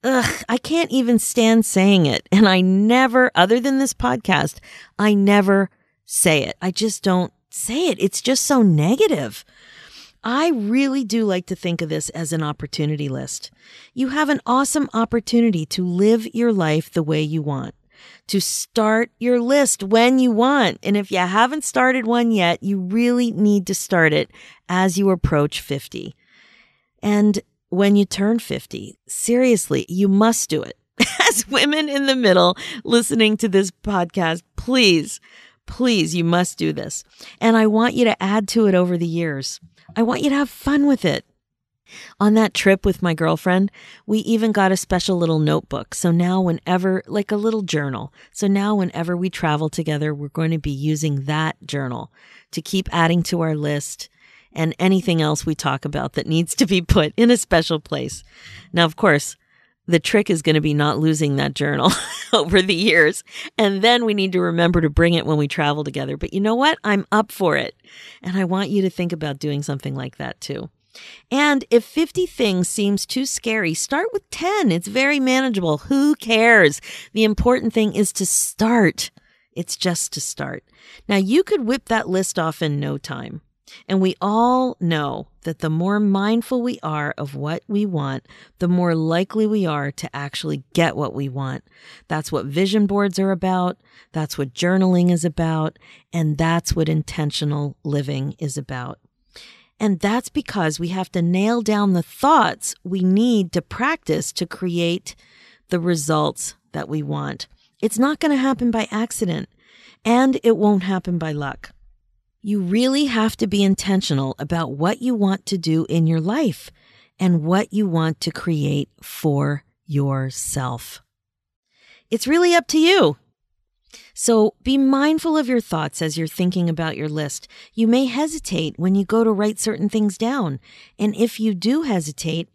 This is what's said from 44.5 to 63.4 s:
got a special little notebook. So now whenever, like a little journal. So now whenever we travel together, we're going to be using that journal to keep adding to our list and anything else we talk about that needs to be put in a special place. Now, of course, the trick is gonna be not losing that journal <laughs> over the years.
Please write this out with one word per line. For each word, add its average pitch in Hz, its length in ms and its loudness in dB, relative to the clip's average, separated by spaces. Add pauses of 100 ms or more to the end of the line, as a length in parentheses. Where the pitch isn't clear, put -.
got 196 180 2
a 190 60 2
special 185 400 -2
little 165 220 0
notebook. 151 560 -2
So - 160 0
now 175 300 2
whenever, 185 680 0
like 208 260 -4
a 208 40 -2
little 220 260 -2
journal. 143 500 -6 (200)
So - 140 -4
now 196 280 2
whenever 175 420 -2
we 180 140 -2
travel 156 380 -2
together, 151 460 -4
we're 143 140 -10
going 160 240 -2
to 160 60 -2
be 147 120 -6
using 147 540 -2
that 151 400 -2
journal 131 480 -8 (400)
to 160 100 -6
keep - 300 -4
adding 170 320 2
to 175 160 -2
our 160 160 -2
list 147 520 -6 (440)
and 160 260 -2
anything 180 440 2
else 151 240 -2
we 156 80 -2
talk 139 300 -4
about 143 300 -6
that - 120 -4
needs 160 300 0
to 240 100 2
be 185 140 2
put 165 360 2
in 233 140 6
a 247 60 6
special 165 440 0
place. - 440 -8 (480)
Now, 170 120 4
of 160 120 -2
course, 151 400 0 (500)
the 170 140 2
trick 208 300 0
is 160 120 0
gonna 156 180 2
be 151 140 -2
not 147 240 0
losing 151 380 0
that 143 180 -2
journal 143 380 0 (200)
<laughs> - 200 -8
over 185 300 4
the 185 120 0
years. 165 500 4 (340)